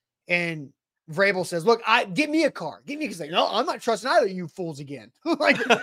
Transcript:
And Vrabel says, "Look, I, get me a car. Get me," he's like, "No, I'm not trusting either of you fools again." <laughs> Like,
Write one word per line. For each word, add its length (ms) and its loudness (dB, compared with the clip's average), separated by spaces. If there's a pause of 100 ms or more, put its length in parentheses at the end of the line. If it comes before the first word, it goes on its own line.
(280)
And 440 -2 (380)
Vrabel 360 2
says, 200 -4
"Look, 220 6
I, 180 4
get 240 0
me 140 2
a 80 2
car. 340 -10
Get 140 -10
me," 80 -4
he's 140 -12
like, 100 -10
"No, 180 2
I'm 160 0
not 140 -4
trusting 300 -2
either 160 4
of 60 -2
you 160 -8
fools 320 -10
again." 320 -14 (120)
<laughs> 160 0
Like, 180 4 (260)